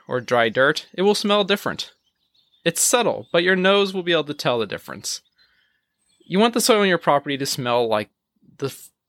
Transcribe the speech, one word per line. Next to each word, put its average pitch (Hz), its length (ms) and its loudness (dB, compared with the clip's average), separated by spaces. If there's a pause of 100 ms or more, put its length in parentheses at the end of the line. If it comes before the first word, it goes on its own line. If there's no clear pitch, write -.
or 123 140 -4
dry 117 260 2
dirt, 131 460 0
it - 80 -6
will 202 140 2
smell 208 280 0
different. - 500 -4 (680)
It's 170 160 -4
subtle, 175 520 0
but 170 100 0
your 185 140 2
nose 196 360 2
will 190 120 -6
be 175 80 -2
able 160 140 0
to 143 100 -10
tell 127 240 -2
the 110 80 -2
difference. - 540 -10 (1000)
You - 180 -6
want 233 160 4
the 240 80 0
soil 214 200 4
on 202 60 4
your 175 120 2
property 143 400 0
to 139 80 -4
smell 123 400 -2
like 107 240 -2 (480)
the 135 80 -6
f-, - 220 -12 (200)